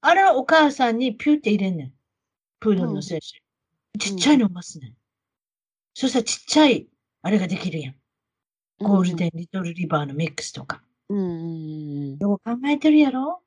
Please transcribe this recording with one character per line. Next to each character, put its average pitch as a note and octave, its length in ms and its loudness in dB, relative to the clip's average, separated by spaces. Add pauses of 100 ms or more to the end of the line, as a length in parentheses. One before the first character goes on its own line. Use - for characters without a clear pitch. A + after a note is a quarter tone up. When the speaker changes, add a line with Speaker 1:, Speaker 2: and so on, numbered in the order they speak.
Speaker 1:
あ D#4+ 120 4
れ F#4+ 100 4
は F#4 120 6
お C4 100 -2
母 D#4 260 6
さ B3+ 180 0
ん A3+ 80 0
に B3 180 -2
ピ - 160 0
ュ D4+ 60 4
っ - 20 -2
て A3+ 120 -4
入 G#3 60 2
れ F#3+ 120 0
ん F3 80 -4
ね D3 80 -8
ん。 C3 80 -14 (680)
プ G#3+ 140 2
ー F#3+ 40 2
ド F3 80 0
ル D#3+ 80 -4
の D3 80 -6
精 D#3 200 -6
子。 - 200 -20 (540)
Speaker 2:
う - 20 -8
ん。 - 20 -8
Speaker 1:
ち G3+ 140 -6
っ - 20 -6
ち F#3 140 0
ゃ D4+ 40 8
い C#4+ 40 6
の A3+ 100 2
を - 20 2
ま F3 140 -12
す - 160 -16
ね B2+ 80 -16
ん。 - 20 -14
Speaker 2:
う A2 40 -20
ん。 - 20 -20 (1000)
Speaker 1:
そ - 140 -4
し B3 40 0
た C4 80 2
ら A3+ 40 -2
ち - 180 -6
っ - 40 -20
ち - 140 2
ゃ D4+ 80 8
い、 A#3 200 2 (340)
あ F3 100 -4
れ G#3+ 80 4
が F#3 80 -4
で E3+ 100 -4
き F3+ 140 -6
る D#3 100 -8
や C3 100 -10
ん。 - 40 -20 (840)
Speaker 2:
う G3+ 40 -6
ん、 G#3 40 0
う - 20 0
ん。 - 80 6
Speaker 1:
ゴ F#3 60 4
ー F3+ 80 0
ル E3 40 -6
デ E3+ 120 -2
ン E3 60 -2
リ E3+ 140 -12
ト F#3+ 140 -8
ル E3+ 120 -8
リ E3+ 140 -6
バ D3+ 160 0
ー - 20 -6
の C#3 80 -10
ミ D#3 160 -4
ッ C#3 60 -16
ク - 80 -10
ス - 80 -12
と C3+ 140 -14
か。 - 180 -12 (260)
Speaker 2:
う G3+ 60 -4
ん、 - 20 -2
う G3 40 -2
ん、 F#3 40 -2
う - 20 -4
ん、 D#3 880 -8
う - 20 -12
ん。 - 40 -16
Speaker 1:
よ G3+ 140 0
う G3 60 -2
考 A#3 180 -8 (100)
え D4 100 0
て D#4 140 4
る D4+ 80 6
や C#4+ 120 4
ろ？ C#4+ 360 -6